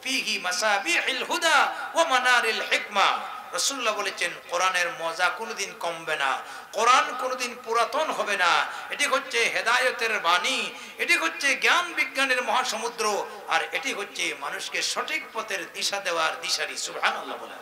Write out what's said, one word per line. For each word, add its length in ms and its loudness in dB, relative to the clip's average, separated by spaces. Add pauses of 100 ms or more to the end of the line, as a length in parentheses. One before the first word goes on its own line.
ফীহি 360 -4
মাসাবিহুল 840 0
হুদা 500 4 (200)
ওয়া 120 6
মানারিল 560 4 (100)
হিকমা। 480 2 (320)
রাসূলুল্লাহ 440 0
বলেছেন, 360 -4 (180)
কোরআনের 380 2 (120)
মজা 300 0
কোনোদিন 500 -6
কমবে 360 -4
না, 260 0 (300)
কোরআন 480 4
কোনোদিন 440 -4
পুরাতন 480 0
হবে 260 0
না। 280 4 (240)
এটি 160 -2
হচ্ছে 380 2
হেদায়েতের 760 2
বাণী, 520 2 (260)
এটি 200 4
হচ্ছে 380 0
জ্ঞান 380 4
বিজ্ঞানের 500 0
মহাসমুদ্র, 840 0 (220)
আর 140 2 (100)
এটি 220 -4
হচ্ছে 460 -4
মানুষকে 420 -6
সঠিক 420 -2 (100)
পথের 400 -6
দিশা 260 -2
দেওয়ার 420 -2
দিশারি। 360 -2
সুবহানাল্লাহ 600 -2
বলেন। 240 -12